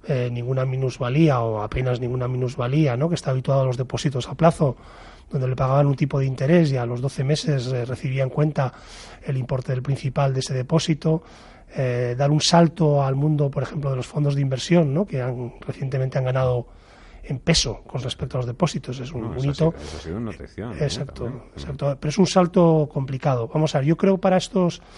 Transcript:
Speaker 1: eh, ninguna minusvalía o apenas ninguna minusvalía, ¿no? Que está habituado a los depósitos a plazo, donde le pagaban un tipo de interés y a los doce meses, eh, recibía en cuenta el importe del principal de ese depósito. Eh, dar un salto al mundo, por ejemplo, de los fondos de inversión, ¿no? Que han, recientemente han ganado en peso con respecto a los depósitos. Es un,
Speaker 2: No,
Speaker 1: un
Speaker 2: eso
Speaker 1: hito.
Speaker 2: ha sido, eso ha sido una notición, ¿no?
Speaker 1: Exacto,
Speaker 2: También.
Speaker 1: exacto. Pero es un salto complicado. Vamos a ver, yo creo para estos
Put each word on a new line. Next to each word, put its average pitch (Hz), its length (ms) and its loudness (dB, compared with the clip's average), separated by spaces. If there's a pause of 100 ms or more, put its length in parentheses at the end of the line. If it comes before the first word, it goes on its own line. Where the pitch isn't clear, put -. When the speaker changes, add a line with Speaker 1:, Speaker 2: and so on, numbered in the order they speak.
Speaker 1:
eh, 123 240 -2
ninguna 123 340 -2
minusvalía 131 760 2
o 110 220 -2
apenas 123 360 -2
ninguna 123 300 -4
minusvalía, 127 680 0
¿no? 147 120 0
Que 175 80 0
está - 160 -4
habituado 135 300 2
a - 20 2
los 127 120 0
depósitos 131 520 -4
a 135 80 -8
plazo, 160 400 2 (520)
donde 127 200 -2
le 127 80 -2
pagaban 139 320 4
un 139 80 2
tipo 139 240 0
de 135 60 0
interés 143 440 4
y 135 60 0
a 120 100 -2
los 123 140 -4
doce 139 240 -4
meses, 139 480 0
eh, 120 120 -2
recibía 131 380 -4
en 131 80 0
cuenta 147 420 0 (520)
el 139 120 -4
importe 131 360 -4
del 127 100 -4
principal 135 500 0
de 131 80 0
ese 131 140 -6
depósito. 156 680 0 (520)
Eh, 123 400 -2
dar 139 140 2
un 151 100 4
salto 165 640 6
al 135 140 0
mundo, 147 340 2
por 135 140 -4
ejemplo, 139 260 -4
de 131 60 -2
los 127 100 -4
fondos 143 300 0
de 143 60 2
inversión, 139 520 2
¿no? 190 120 0
Que 135 160 -6
han, 123 320 -6 (120)
recientemente 135 520 -2
han 131 60 0
ganado 127 440 0 (560)
en 131 160 -6
peso - 440 0
con - 160 -8
respecto 127 360 -6
a - 20 0
los 123 80 -2
depósitos. 127 540 -4
Es 123 120 -10
un, 120 100 -6
Speaker 2:
No, 113 80 -6
Speaker 1:
un 117 80 -6
Speaker 2:
eso 139 120 0
Speaker 1:
hito. - 0 -
Speaker 2:
ha 139 40 -2 (180)
sido, - 100 -12
eso - 140 -12
ha 80 40 -10
sido 82 180 -8
una 117 120 -6
notición, - 400 -12
¿no? 123 60 -10
Speaker 1:
Exacto, 135 480 -4
Speaker 2:
También. 123 200 -10 (120)
Speaker 1:
exacto. 139 420 -6
Pero 151 120 -6
es - 80 -4
un 185 100 6
salto 165 640 4
complicado. 131 600 -2
Vamos 156 220 0
a 151 40 2
ver, 135 100 0
yo 165 80 4
creo 190 220 2
para 185 180 2
estos 180 440 0 (180)